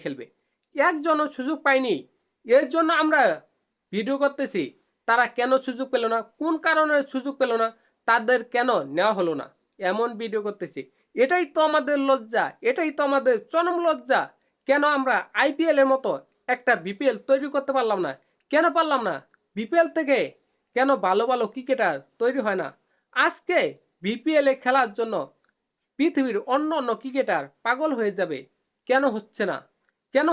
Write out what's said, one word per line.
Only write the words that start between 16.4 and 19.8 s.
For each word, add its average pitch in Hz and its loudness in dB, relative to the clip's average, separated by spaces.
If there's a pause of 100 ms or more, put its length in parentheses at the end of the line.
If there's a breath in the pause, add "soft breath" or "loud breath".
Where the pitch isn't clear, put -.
একটা 247 0 (120)
বিপিএল 220 -2 (120)
তৈরি 269 2
করতে 277 -2
পারলাম 226 0
না? 135 -4 (380)
কেন 311 2 (120)
পারলাম 311 0
না? 165 -4 (420)
বিপিএল 330 2